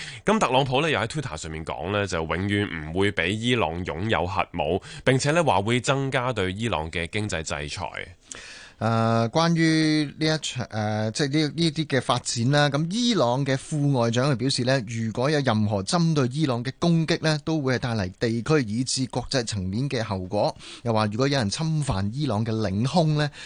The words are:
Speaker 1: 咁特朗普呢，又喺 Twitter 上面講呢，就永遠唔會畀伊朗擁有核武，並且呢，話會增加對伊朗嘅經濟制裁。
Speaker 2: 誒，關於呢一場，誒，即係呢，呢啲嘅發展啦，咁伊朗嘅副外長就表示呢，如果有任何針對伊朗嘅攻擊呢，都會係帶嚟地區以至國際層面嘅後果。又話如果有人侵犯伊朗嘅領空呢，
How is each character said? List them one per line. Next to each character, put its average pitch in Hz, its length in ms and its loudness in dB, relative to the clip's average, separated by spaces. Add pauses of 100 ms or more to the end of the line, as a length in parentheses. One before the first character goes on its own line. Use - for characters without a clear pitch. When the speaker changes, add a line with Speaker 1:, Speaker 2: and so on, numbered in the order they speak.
(260)
Speaker 1:
咁 214 120 4
特 165 140 0
朗 131 140 4
普 131 160 0
呢， 165 100 0
又 107 80 0
喺 110 80 0
Twitter - 300 -8
上 82 120 -10
面 78 140 -8
講 73 280 -6
呢， 104 140 0
就 90 120 -2
永 80 100 -2
遠 101 400 0
唔 80 320 -4
會 101 140 2
畀 85 160 0
伊 117 260 0
朗 87 300 0
擁 82 240 -4
有 90 180 2
核 90 180 -2 (140)
武， 82 220 0 (240)
並 131 120 4
且 143 140 2
呢， 170 100 4
話 101 200 4
會 117 180 0
增 135 320 0
加 127 220 -2
對 92 180 0
伊 110 160 -4
朗 80 240 -2
嘅 85 160 -4
經 104 220 -4
濟 82 120 -2
制 76 280 -6
裁。 80 180 -8 (920)
Speaker 2:
誒， 113 520 2
關 165 260 2
於 160 480 4 (160)
呢 156 60 0
一 156 200 2
場， 110 220 -6
誒， 107 440 -2
即 - 120 -2
係 139 80 0
呢， 151 240 2
呢 165 160 2
啲 151 160 -4
嘅 127 140 2
發 123 180 0
展 117 320 0
啦， 147 180 4
咁 147 220 0
伊 240 220 2
朗 131 320 2
嘅 135 100 2
副 143 380 0
外 117 180 2
長 127 180 2
就 139 60 2
表 123 140 -2
示 131 160 0
呢， 131 200 2
如 113 280 -4
果 123 160 0
有 151 100 2
任 107 260 2
何 101 160 0
針 165 320 2
對 135 160 2
伊 147 160 0
朗 120 160 0
嘅 123 160 -6
攻 165 300 4
擊 170 160 0
呢， 156 220 2
都 160 160 0
會 131 140 2
係 113 40 -2
帶 127 120 -2
嚟 95 280 -2
地 117 240 0
區 143 260 2
以 117 140 0
至 131 220 -2
國 120 260 -4
際 131 140 0
層 101 180 -4
面 110 260 -2
嘅 123 140 -2
後 98 160 -4
果。 104 340 0 (300)
又 117 80 0
話 110 140 4
如 104 100 0
果 131 100 2
有 143 120 2
人 104 120 2
侵 156 320 0
犯 101 320 0
伊 147 120 -2
朗 110 200 0
嘅 113 60 -2
領 107 320 0
空 156 320 2
呢， 151 160 0 (140)